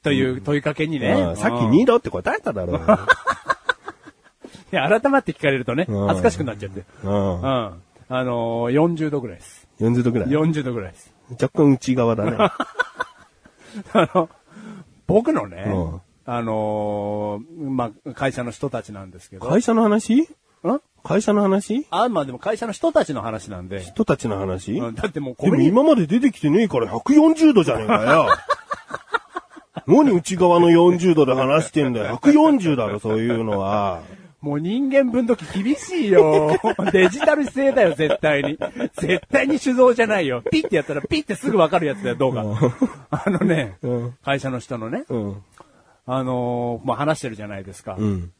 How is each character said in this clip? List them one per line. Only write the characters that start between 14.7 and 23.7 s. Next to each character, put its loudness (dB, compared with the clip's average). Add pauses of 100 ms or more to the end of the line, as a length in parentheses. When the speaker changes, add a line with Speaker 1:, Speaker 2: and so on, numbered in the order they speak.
Speaker 1:
僕 2
の -2
ね、 -12
Speaker 2:
う -4
ん。 -14 (240)
Speaker 1:
あ -6
の -4 (200)
ー、 -8
ま -2 (160)
あ、 -12
会 -4
社 -8
の -10
人 -8
た -10
ち -18
な -16
ん -18
で -20
す -20
け -20
ど。 -12
Speaker 2:
会 2
社 -2
の 4
話？ 2
Speaker 1:
ん？ -2 (760)
Speaker 2:
会 0
社 -2
の 2
話？ 0
Speaker 1:
あ、 0
ま -2
あ -4
で -10
も -12
会 -4
社 -8
の -8
人 -2
た 2
ち -6
の -6
話 -8
な -10
ん -12
で。 -8